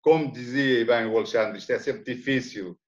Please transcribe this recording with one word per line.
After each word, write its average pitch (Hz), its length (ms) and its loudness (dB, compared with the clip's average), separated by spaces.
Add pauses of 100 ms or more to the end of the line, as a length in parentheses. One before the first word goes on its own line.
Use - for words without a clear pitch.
Como 156 320 4
dizia, 123 460 0
e 113 60 2
bem, 113 220 2
o 110 100 0
Alexandre, 107 420 0
isto 98 140 -6
é 113 60 0
sempre 127 360 -6
difícil 117 720 -4